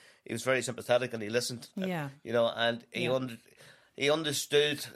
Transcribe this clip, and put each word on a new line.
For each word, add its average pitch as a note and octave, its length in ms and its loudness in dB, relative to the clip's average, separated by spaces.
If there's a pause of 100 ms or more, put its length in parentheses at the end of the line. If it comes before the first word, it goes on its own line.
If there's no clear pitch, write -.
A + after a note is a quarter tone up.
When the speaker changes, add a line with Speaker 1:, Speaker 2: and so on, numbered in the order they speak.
(240)
Speaker 1:
he - 80 -8
was A#2 100 -4
very B2+ 200 2
sympathetic A#2+ 500 0
and A2+ 100 -6
he G#2 60 -6
listened, B2 400 -4 (120)
uh, F#3+ 60 -2
Speaker 2:
Yeah. D#3+ 220 -4 (140)
Speaker 1:
you A2+ 100 -6
know, A#2 220 4
and A#2 380 0
he A#2+ 120 -2
Speaker 2:
Yeah. A#2+ 100 2
Speaker 1:
under-, B2+ 240 -4 (580)
he C#3 140 2
understood. D3 760 2 (120)